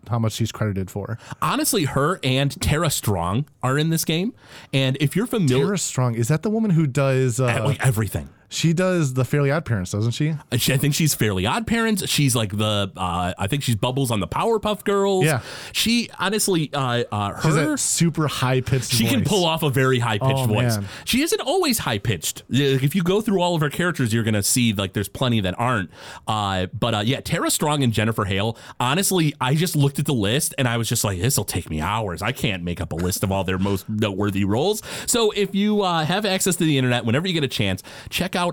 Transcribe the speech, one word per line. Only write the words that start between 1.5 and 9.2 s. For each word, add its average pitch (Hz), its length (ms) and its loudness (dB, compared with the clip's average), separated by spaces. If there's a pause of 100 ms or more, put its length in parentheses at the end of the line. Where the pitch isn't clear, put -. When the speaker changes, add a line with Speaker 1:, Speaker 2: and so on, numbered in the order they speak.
Speaker 2:
her 139 380 0
and 135 380 0
Tara 151 280 2
Strong 98 560 0 (180)
are 127 140 2
in 156 140 2
this 160 140 0
game. 180 280 -2 (400)
And 135 260 2
if 143 160 0
you're 214 120 0
familiar 156 380 2
Speaker 1:
Tara 196 120 0
Strong, 123 380 -2
is 113 120 0
that 156 160 0
the 226 60 0
woman 220 220 0
who 160 140 4
does, 131 540 2
uh, 131 80 2
Speaker 2:
At, 110 180 0
like, 104 200 -2
everything. 104 440 0 (180)
Speaker 1:
She - 260 0
does 170 420 2
the 127 100 2